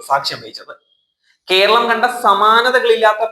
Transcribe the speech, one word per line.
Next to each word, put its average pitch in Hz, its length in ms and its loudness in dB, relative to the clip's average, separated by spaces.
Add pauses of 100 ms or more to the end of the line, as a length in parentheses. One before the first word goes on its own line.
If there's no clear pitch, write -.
സാക്ഷ്യം 139 360 -4
വഹിച്ചത്. 110 300 -20 (760)
കേരളം 208 420 2
കണ്ട 226 160 -2 (180)
സമാനതകളില്ലാത്ത 220 1000 2 (100)